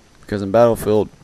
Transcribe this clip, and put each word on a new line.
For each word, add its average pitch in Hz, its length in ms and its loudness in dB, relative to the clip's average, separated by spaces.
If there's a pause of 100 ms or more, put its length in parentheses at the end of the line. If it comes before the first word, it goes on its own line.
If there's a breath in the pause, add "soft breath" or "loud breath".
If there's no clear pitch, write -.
(220)
Because 101 200 -8
in 98 80 -8
Battlefield, 107 600 0 (140)